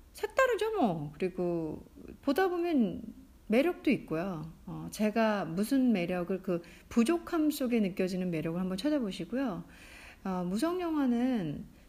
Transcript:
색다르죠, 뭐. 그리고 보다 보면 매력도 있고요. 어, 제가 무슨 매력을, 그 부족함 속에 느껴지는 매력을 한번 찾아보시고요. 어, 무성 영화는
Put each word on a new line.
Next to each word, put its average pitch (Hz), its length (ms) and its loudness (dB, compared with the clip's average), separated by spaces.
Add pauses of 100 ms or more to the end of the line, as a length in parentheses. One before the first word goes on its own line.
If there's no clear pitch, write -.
(120)
색다르죠, 440 680 2
뭐. 160 340 0
그리고 175 720 -2 (360)
보다 370 260 2
보면 339 540 2 (460)
매력도 311 420 2
있고요. 160 600 -2 (160)
어, 160 240 -8
제가 214 540 2
무슨 226 480 2
매력을, 180 500 0
그 170 200 0 (260)
부족함 311 640 2
속에 247 300 0
느껴지는 185 500 0
매력을 165 280 -2
한번 185 200 -2
찾아보시고요. 226 840 -2 (600)
어, 185 240 -2
무성 311 320 0
영화는 247 840 0 (220)